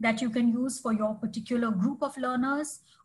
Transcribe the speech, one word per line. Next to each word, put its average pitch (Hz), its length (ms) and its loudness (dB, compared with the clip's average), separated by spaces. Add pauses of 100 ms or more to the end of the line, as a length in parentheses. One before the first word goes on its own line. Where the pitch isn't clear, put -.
that 226 220 2
you 240 80 0
can 233 180 4
use 247 320 0
for 233 120 -2
your 214 220 0
particular 226 560 -2
group 220 320 0
of 269 140 -4
learners, 262 640 -2 (240)